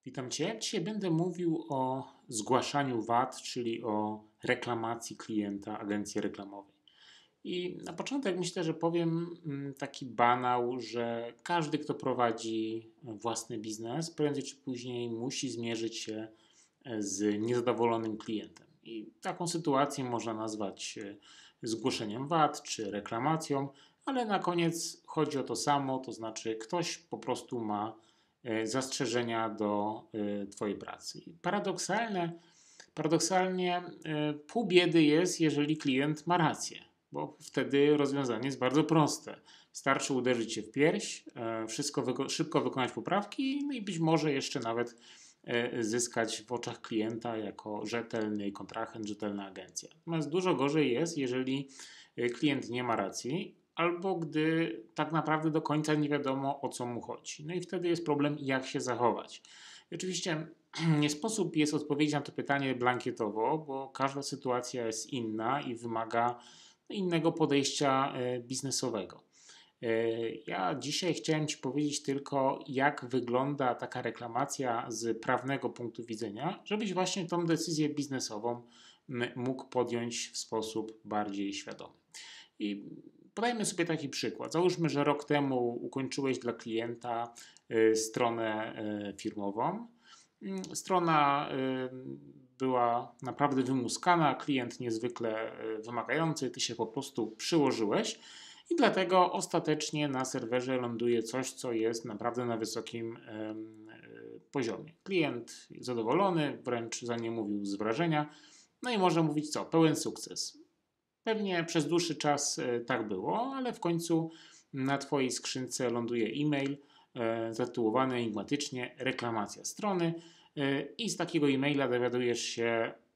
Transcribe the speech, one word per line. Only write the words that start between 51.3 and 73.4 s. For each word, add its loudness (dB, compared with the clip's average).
e, 2
klient 0
nie -2
ma 2
racji, -4
albo 0
gdy 0
tak 0
naprawdę 2
do 2
końca 2
nie 2
wiadomo, 0
o -2
co -6
mu -6
chodzi. -12
No -6
i -2
wtedy -4
jest 0
problem, 2
jak 0
się -4
zachować. 0
I -10
oczywiście -2
<clears throat> 4
nie 6
sposób -2
jest 4
odpowiedzieć 2
na 2
to -10
pytanie 0
blankietowo, 2
bo -6
każda -2
sytuacja -2
jest -6
inna -2
i -6
wymaga 0
innego 2
podejścia, 2
e, -2
biznesowego. -4
E, -4
ja 0
dzisiaj -2
chciałem 0
Ci -4
powiedzieć -2
tylko, 0
jak 2
wygląda 2